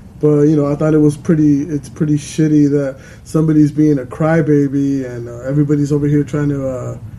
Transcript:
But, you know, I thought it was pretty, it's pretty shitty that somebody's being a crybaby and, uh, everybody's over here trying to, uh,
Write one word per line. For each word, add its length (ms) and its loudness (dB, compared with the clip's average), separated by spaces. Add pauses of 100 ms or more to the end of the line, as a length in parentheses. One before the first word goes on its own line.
(200)
But, 260 2
you 100 2
know, 100 2
I 80 -2
thought 220 0
it 20 4
was 180 4
pretty, 460 2
it's 280 -8
pretty 280 -2
shitty 540 0
that 260 -2 (260)
somebody's 480 2
being 280 2
a 60 -6
crybaby 1040 0
and, 220 -10
uh, 120 -14
everybody's 500 0
over 160 0
here 160 2
trying 260 -4
to, 180 -2
uh, 300 -8 (220)